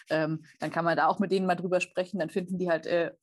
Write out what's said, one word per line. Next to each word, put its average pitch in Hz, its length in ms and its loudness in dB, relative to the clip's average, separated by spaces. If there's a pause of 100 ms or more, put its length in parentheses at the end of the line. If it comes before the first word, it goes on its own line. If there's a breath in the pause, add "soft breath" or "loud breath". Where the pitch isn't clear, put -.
ähm, 156 340 0 (160 loud breath)
dann 156 120 -4
kann 165 120 -2
man 165 140 2
da 147 80 4
auch 185 140 2
mit 185 120 0
denen 190 140 2
mal 180 80 2
drüber 180 260 0
sprechen. 185 380 -4
Dann 156 140 -4
finden 180 260 -4
die 175 140 0
halt, 160 160 0
äh, 170 240 0 (120)